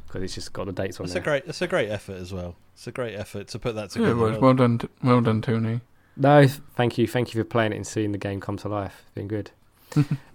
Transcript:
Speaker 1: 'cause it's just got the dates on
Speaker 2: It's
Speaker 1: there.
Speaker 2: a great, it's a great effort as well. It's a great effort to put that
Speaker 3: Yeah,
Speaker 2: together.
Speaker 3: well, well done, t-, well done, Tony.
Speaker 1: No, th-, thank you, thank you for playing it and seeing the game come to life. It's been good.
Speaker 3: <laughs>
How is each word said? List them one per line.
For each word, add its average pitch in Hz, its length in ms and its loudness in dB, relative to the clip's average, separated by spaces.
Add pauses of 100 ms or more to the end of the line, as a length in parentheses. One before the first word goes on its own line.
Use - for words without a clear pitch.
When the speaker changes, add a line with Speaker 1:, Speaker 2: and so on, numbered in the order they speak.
Speaker 1:
'cause 95 160 -8
it's 92 100 -6
just - 200 -10
got 98 120 -6
the 98 60 -6
dates 95 280 -6
on - 40 -8
Speaker 2:
It's 90 100 -6
Speaker 1:
there. - 80 -4
Speaker 2:
a - 40 -6
great, 147 200 0
it's - 160 -10
a 175 60 -2
great 147 220 0
effort 101 280 -8
as 92 160 -10
well. 87 220 -8 (180)
It's - 140 -20
a 120 40 -10
great 117 220 -6
effort 101 360 -10
to 117 100 -10
put 117 160 -6
that 104 200 -8
Speaker 3:
Yeah, 226 120 2
Speaker 2:
together. 120 80 4
Speaker 3:
well, 110 260 2
well 131 140 8
done, 120 240 4
t-, - 80 -6 (160)
well 123 180 6
done, 110 220 2
Tony. 113 380 -2 (340)
Speaker 1:
No, 143 320 8
th-, 135 140 -4 (140)
thank 120 220 0
you, 117 80 4
thank 120 300 -2
you 113 60 0
for 107 60 -2
playing 110 260 2
it - 20 -6
and 101 100 -8
seeing 107 260 -2
the 101 60 -4
game 98 240 -4
come 104 160 -6
to 101 120 -8
life. 101 340 -6
It's - 100 -20
been 101 140 -8
good. 101 240 -6 (440)
Speaker 3:
<laughs> 147 120 4 (280)